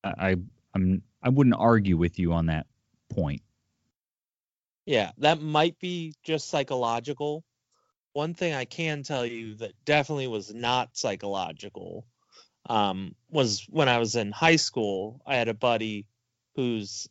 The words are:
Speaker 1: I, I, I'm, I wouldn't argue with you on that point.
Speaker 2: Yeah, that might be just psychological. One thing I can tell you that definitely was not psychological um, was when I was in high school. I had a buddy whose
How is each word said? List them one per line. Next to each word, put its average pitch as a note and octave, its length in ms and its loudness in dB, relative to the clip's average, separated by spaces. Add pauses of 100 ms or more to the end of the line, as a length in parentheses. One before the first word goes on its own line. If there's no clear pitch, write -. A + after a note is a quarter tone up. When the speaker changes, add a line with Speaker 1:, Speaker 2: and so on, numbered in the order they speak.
Speaker 1:
I, G2+ 60 -6 (220)
I, F#2 60 4 (380)
I'm, F#2 280 2 (200)
I B2 60 2
wouldn't B2+ 300 6
argue G2+ 380 6
with E2+ 220 2
you E2+ 140 2
on E2+ 140 2
that D#2 200 -2 (440)
point. D#2 320 -4 (1400)
Speaker 2:
Yeah, A2 320 0
that D3+ 220 4
might D3+ 380 2
be E3+ 360 -6 (100)
just D#3 240 -4
psychological. C#3 960 -2 (720)
One D#3+ 200 -2
thing E3+ 200 -2
I C3 100 -2
can D#3 380 -4
tell B2+ 220 -2
you A2+ 320 -8
that G#2+ 160 -10 (120)
definitely D3 420 0
was G#2+ 260 -6
not A#2+ 440 -2
psychological F#2+ 1080 -6 (600)
um, G2 460 0 (160)
was A2+ 400 0
when D3+ 180 2
I A#2+ 100 4
was A#2 180 0
in G#2 160 -2
high E3 240 4
school. G#2+ 680 -4
I C#3 100 0
had A#2 120 0
a A2 60 -2
buddy A2 520 0 (480)
whose A#2 560 -4